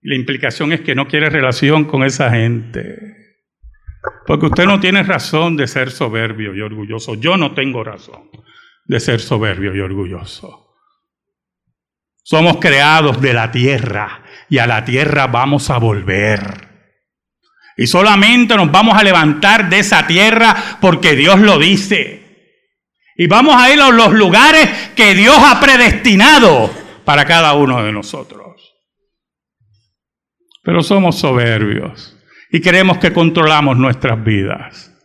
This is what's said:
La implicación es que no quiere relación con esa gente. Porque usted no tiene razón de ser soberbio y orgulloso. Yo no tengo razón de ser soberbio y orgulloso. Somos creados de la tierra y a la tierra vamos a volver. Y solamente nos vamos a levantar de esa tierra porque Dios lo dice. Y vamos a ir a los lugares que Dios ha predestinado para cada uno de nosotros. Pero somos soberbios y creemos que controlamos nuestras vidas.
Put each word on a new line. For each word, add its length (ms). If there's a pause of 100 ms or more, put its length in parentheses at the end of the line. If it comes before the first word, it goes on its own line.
La 140
implicación 560
es 80
que 160
no 140
quiere 200
relación 540
con 220
esa 240
gente. 1040 (920)
Porque 200
usted 200
no 140
tiene 240
razón 540
de 100
ser 240
soberbio 640
y 60
orgulloso. 540
Yo 200
no 180
tengo 300
razón 460 (560)
de 160
ser 180
soberbio 560
y 60
orgulloso. 960 (1500)
Somos 340
creados 640
de 140
la 180
tierra 720 (260)
y 100
a 80
la 180
tierra 420
vamos 420
a 80
volver. 880 (1080)
Y 120
solamente 680
nos 160
vamos 260
a 60
levantar 680
de 100
esa 280
tierra 720
porque 340
Dios 240
lo 200
dice. 680 (880)
Y 120
vamos 280
a 180
ir 80
a 80
los 240
lugares 840
que 200
Dios 220
ha 220
predestinado 1120 (320)
para 220
cada 300
uno 280
de 80
nosotros. 540 (2250)
Pero 180
somos 380
soberbios 1000 (340)
y 100
creemos 380
que 140
controlamos 640
nuestras 460
vidas. 680 (120)